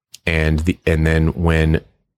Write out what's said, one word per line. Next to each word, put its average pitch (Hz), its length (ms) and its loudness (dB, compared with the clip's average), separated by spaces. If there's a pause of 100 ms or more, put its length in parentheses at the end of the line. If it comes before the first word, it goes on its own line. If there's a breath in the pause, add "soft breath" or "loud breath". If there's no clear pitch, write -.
(260)
And 78 340 0
the, 80 260 -2
and 80 220 0
then 80 220 2
when 80 520 0 (360)